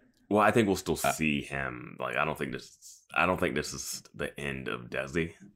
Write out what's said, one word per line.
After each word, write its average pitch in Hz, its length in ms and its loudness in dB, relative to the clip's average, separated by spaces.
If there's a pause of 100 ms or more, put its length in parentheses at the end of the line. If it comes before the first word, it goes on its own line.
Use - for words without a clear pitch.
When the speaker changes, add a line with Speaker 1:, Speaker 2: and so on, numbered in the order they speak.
(300)
Speaker 1:
Well, 104 120 6
I 104 100 8
think 113 160 6
we'll 92 100 4
still 80 260 0
Speaker 2:
Uh, 65 80 4
Speaker 1:
see 73 300 2
him. 65 580 -6
Like, 64 160 -4
I 67 80 2
don't 76 140 -2
think 69 160 -4
this, - 600 -16
I 80 120 4
don't 90 120 2
think 90 160 0
this 73 200 -2
is - 280 -8 (140)
the - 240 -6
end 67 300 -6
of 60 200 -8
Desi. 69 440 -2 (220)